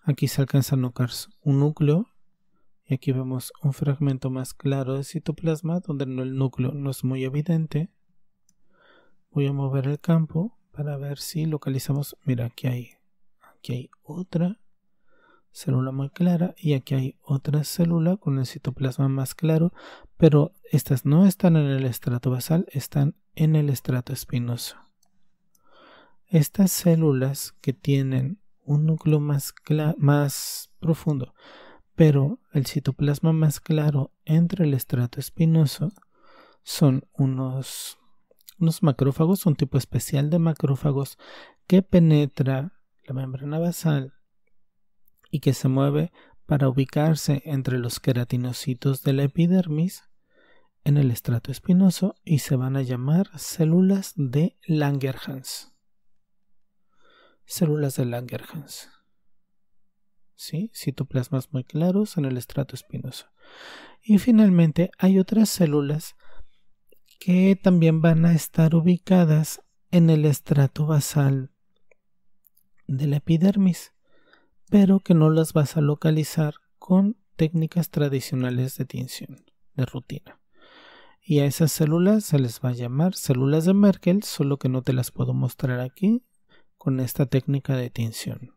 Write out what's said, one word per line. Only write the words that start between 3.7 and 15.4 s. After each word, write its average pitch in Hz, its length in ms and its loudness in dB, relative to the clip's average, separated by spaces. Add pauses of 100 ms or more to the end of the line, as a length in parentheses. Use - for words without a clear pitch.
fragmento 139 580 -4
más 131 240 -10
claro 135 400 -4
de 139 80 -6
citoplasma, 160 800 -6
donde 139 260 -6
no, 131 160 -8
el 131 140 -6
núcleo 131 360 -2
no 139 180 -6
es - 120 -10
muy 131 220 -4
evidente. 151 680 -4 (1400)
Voy 139 160 0
a 143 40 -2
mover 135 360 -4
el 147 100 -4
campo 165 580 -2 (140)
para 147 260 -8
ver 143 220 -10
si - 260 -8
localizamos, 143 800 -6
mira, 123 220 -2
aquí - 220 -8
hay, 123 220 -8 (680)
aquí - 140 -12
hay 123 180 -10 (120)
otra 175 580 -6 (880)